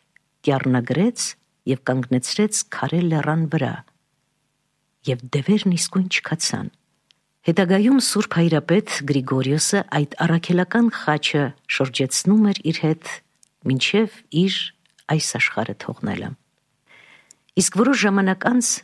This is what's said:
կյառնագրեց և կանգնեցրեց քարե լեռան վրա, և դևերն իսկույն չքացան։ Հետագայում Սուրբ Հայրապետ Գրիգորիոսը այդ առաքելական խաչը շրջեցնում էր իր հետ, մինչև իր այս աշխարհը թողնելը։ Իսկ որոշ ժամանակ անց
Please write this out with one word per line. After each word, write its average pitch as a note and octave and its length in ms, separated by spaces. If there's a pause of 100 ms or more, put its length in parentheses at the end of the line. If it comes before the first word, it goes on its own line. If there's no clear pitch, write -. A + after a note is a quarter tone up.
(440)
կյառնագրեց C3+ 760 (440)
և C3 140
կանգնեցրեց C3 880
քարե - 360
լեռան D#3+ 440
վրա, C3+ 280 (1300)
և B2 200
դևերն F3+ 500
իսկույն F#3 320
չքացան։ - 640 (800)
Հետագայում G3 520
Սուրբ - 360
Հայրապետ E3+ 640
Գրիգորիոսը C#3 880
այդ D3 300
առաքելական F3 720
խաչը D3+ 540 (200)
շրջեցնում C3+ 800
էր G3+ 160
իր D#3+ 180
հետ, D#3 340 (520)
մինչև F3 540 (160)
իր F#3 240 (480)
այս D#3 260
աշխարհը - 440
թողնելը։ - 540 (1300)
Իսկ F#3 220
որոշ B3+ 200
ժամանակ F#3+ 460
անց A#3+ 220 (180)